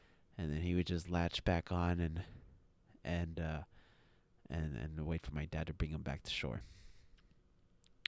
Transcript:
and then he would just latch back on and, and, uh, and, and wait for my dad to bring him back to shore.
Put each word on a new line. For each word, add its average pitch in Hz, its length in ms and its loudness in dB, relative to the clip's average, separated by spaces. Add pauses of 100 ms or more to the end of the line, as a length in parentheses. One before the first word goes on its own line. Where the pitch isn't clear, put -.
(380)
and 80 140 0
then 78 100 0
he 87 140 4
would 90 120 4
just 85 220 0
latch 85 340 2
back 85 280 4
on 87 280 4
and, 82 240 0 (800)
and, 85 360 -2
uh, 80 200 -2 (880)
and, 76 260 0
and 78 300 -4
wait 80 200 0
for - 80 -6
my 76 120 -2
dad 80 220 -2
to 80 60 -4
bring 78 180 0
him 80 100 -2
back 71 220 -4
to - 80 -6
shore. - 320 -2 (1400)